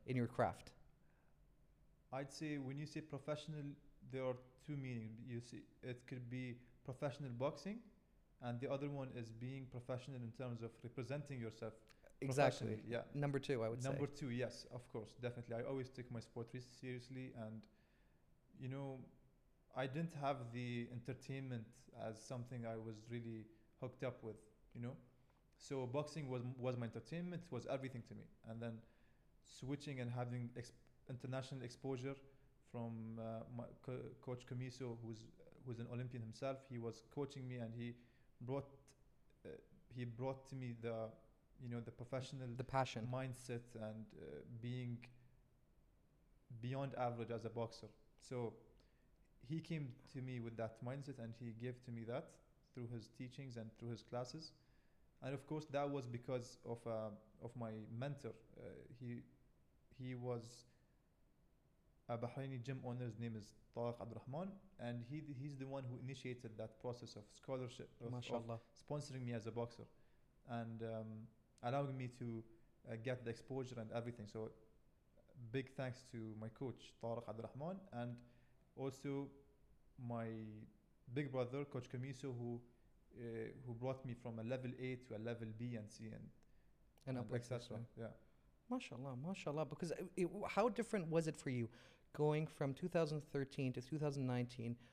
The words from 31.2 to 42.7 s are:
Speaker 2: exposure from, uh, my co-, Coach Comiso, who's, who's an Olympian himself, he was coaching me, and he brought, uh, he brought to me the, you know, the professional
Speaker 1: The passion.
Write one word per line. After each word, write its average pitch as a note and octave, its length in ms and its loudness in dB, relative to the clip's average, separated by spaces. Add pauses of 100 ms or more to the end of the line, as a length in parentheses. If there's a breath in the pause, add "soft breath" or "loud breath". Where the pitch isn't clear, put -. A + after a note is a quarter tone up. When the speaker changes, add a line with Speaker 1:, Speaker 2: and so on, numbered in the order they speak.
Speaker 2:
exposure C3 520 0 (560 soft breath)
from, A2+ 480 -2
uh, A2+ 260 0 (120)
my A#2+ 80 0 (200)
co-, B2+ 80 -2 (300)
Coach B2 240 -2
Comiso, B2 580 -2
who's, A2+ 160 -4 (440)
who's A#2+ 140 -2
an A#2 140 0
Olympian B2 300 0
himself, C3 360 0 (120)
he B2 80 -2
was A2+ 240 -2 (120)
coaching C#3 340 0
me, B2 80 -2
and A2+ 180 0
he A#2+ 200 -2 (480 loud breath)
brought, C3+ 260 0 (800)
uh, - 20 -8 (460)
he B2 100 0
brought C3 440 -2
to C#3 60 -8
me B2+ 280 -2
the, A2+ 260 2 (540)
you B2 60 -4
know, A#2+ 120 0
the A#2 100 -4
professional B2+ 640 -2
Speaker 1:
The B2 80 0
passion. B2 480 4